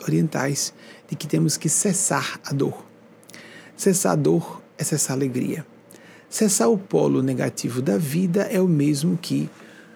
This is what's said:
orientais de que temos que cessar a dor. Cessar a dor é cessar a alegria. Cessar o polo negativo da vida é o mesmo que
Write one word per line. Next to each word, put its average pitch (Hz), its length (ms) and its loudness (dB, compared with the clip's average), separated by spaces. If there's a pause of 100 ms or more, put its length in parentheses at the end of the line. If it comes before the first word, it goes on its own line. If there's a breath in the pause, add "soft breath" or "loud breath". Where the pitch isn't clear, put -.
orientais 147 680 0 (360 loud breath)
de 160 60 -6
que - 120 -10
temos 160 300 2
que - 100 -4
cessar - 800 0
a - 80 -4
dor. 135 320 -2 (920 loud breath)
Cessar 180 380 2
a - 20 4
dor 160 460 0 (160)
é 151 60 -6
cessar 139 340 -2
a - 20 -2
alegria. 127 460 -4 (640 loud breath)
Cessar 220 400 2
o 226 80 4
polo 147 460 2
negativo 131 580 -2
da 180 160 2
vida 175 460 0
é 220 160 0
o 185 80 4
mesmo 151 500 2
que 147 320 -4 (460 loud breath)